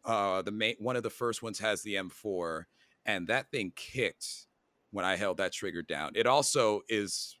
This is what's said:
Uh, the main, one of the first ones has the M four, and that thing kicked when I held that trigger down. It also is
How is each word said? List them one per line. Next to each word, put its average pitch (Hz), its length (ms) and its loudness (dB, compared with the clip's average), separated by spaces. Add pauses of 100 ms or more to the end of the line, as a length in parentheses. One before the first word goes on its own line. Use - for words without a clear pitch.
Uh, 101 380 2
the 98 100 -2
main, 110 260 0
one 123 180 -2
of 123 60 -2
the - 80 -2
first 117 320 -4
ones 113 180 -8
has 104 220 2
the 104 140 -2
M 92 140 -2
four, 85 580 -4 (380)
and 92 220 0
that 127 220 0
thing 104 240 -2
kicked - 720 -4 (440)
when 98 140 -2
I 92 120 4
held 92 220 0
that 92 140 0
trigger 85 300 -6
down. 76 320 -4
It 110 120 4
also 123 640 4
is 104 520 -2